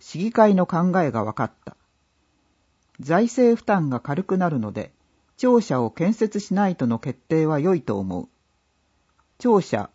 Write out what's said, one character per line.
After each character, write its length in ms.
市 160
議 160
会 220
の 100
考 340
え 120
が 120
わ 100
か 120
っ 60
た。 140
財 260
政 300
負 80
担 260
が 120
軽 240
く 120
な 120
る 100
の 140
で、 180
庁 240
舎 200
を 80
建 240
設 280
し 120
な 140
い 80
と 100
の 140
決 180
定 280
は 140
良 160
い 80
と 160
思 240
う。 40
庁 240
舎 320